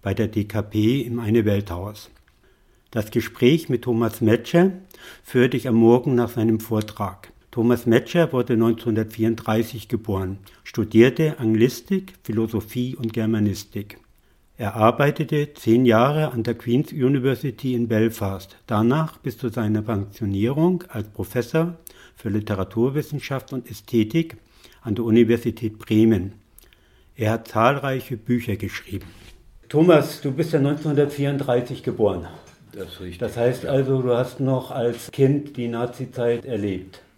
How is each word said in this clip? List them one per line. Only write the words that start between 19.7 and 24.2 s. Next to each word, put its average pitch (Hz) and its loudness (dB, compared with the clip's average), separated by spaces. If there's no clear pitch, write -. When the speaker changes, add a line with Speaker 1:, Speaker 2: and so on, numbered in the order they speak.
Speaker 1:
Pensionierung 113 -2
als 104 -10
Professor 160 -4
für - -10
Literaturwissenschaft 117 -4
und 127 -10
Ästhetik 120 -2